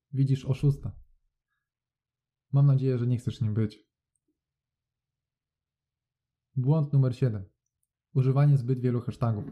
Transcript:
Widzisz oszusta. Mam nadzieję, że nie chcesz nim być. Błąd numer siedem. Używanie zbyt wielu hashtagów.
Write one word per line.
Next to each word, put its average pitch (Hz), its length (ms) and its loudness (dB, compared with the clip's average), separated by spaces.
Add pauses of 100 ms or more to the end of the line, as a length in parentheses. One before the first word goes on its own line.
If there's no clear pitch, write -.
(120)
Widzisz 135 320 0
oszusta. 139 520 -2 (1600)
Mam 139 140 4
nadzieję, 131 320 2
że 120 80 -2
nie 123 120 0
chcesz - 220 -6
nim 107 140 -2
być. 110 340 -4 (2750)
Błąd 143 360 0
numer 131 240 2
siedem. 104 280 -2 (680)
Używanie 139 420 4
zbyt 127 240 -2
wielu 120 200 0
hashtagów. 113 520 -4